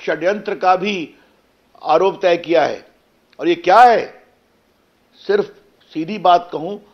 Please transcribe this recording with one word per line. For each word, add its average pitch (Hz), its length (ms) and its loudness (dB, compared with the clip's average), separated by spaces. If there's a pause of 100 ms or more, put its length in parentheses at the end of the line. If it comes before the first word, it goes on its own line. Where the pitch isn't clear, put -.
षड्यंत्र 190 500 -4
का 185 200 0
भी 180 400 -6 (680)
आरोप 165 380 0
तय 175 160 2
किया 165 280 0
है। 110 200 -8 (540)
और 151 80 -6
ये 170 80 2
क्या 180 240 2
है? 233 440 4 (920)
सिर्फ 202 300 -2 (480)
सीधी 165 240 -8
बात 175 340 2
कहूं, 170 260 -10 (160)